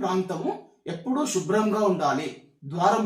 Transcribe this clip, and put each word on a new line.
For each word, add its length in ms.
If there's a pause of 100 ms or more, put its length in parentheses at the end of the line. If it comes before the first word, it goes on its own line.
ప్రాంతము 500 (420)
ఎప్పుడూ 280 (120)
శుభ్రంగా 560
ఉండాలి, 380 (440)
ద్వారం 340